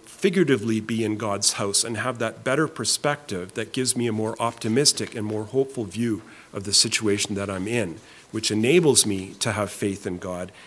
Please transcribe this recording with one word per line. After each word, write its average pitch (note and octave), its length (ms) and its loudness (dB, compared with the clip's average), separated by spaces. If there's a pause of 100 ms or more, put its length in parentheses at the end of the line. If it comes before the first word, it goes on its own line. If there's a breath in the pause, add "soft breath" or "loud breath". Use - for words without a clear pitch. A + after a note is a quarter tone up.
figuratively C3+ 720 2
be A2+ 240 -2
in G#2+ 140 0
God's G2+ 360 0
house G2+ 300 0
and A2+ 140 -6
have A#2+ 220 -4
that A2 260 -4
better C#3+ 220 2
perspective G#2 880 -4
that A2+ 180 -6
gives B2+ 220 0
me A#2+ 120 0
a A2+ 60 0
more A2 280 -2
optimistic A#2 760 0
and G#2+ 100 -6
more G#2+ 200 -4
hopeful C3 380 -2
view G#2 380 -2 (320 loud breath)
of G2+ 100 -8
the G2 100 -4
situation G#2 600 2
that G2 140 -2
I'm F#2+ 180 -4
in, G#2+ 320 -2 (320 loud breath)
which A2 200 -2
enables B2+ 540 6
me G2 340 -4
to A#2 120 0
have G2+ 200 -2
faith G2 360 -4
in F2+ 100 -4
God, F2+ 340 -8 (160 loud breath)